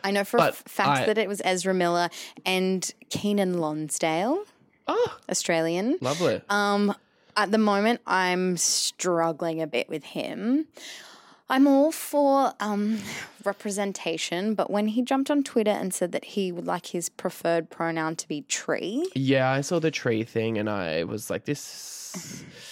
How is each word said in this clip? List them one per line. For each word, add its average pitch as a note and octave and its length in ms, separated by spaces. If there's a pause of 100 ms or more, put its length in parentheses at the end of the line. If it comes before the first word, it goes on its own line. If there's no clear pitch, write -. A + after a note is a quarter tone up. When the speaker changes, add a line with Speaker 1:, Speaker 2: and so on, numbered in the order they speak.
Speaker 1:
I G3 80
know G3+ 120
for A3+ 140
Speaker 2:
But E3 80
Speaker 1:
a - 80
f-, - 140
fact C#3+ 340
Speaker 2:
I - 60
Speaker 1:
that G#3+ 100
it G#3 100
was G3 160
Ezra F#3 300
Miller F3 360 (360)
and F#3 440 (200)
Keenan G3+ 500
Lonsdale, D#3+ 840 (440)
Speaker 2:
Oh, A4 300 (120)
Speaker 1:
Australian. F3 720
Speaker 2:
lovely. C3+ 480
Speaker 1:
Um, G3+ 460 (400)
at G3+ 160
the A3 60
moment, G#3+ 500
I'm F#3 500
struggling E3 1040
a D#3+ 60
bit A#2+ 220
with D3+ 140
him. A#3 640 (800)
I'm C4 180
all C#4 240
for, C#4 680
um, G#3 400 (440)
representation, G3 1120
but F#3+ 140
when G#3 200
he A3+ 120
jumped C4+ 300
on C#4+ 120
Twitter G#3+ 280
and F#3 220
said F3 180
that - 140
he F#3+ 260
would E3+ 160
like F3 200
his F3 220
preferred E3+ 600
pronoun E3 480
to - 100
be D3 160
tree. A#3 720
Speaker 2:
Yeah, C3 360
I C#3 100
saw E3+ 180
the D#3 120
tree A2+ 320
thing A2+ 340
and G#2+ 120
I E2+ 360
was A2 240
like, F#2 160
"This, - 1000 (280)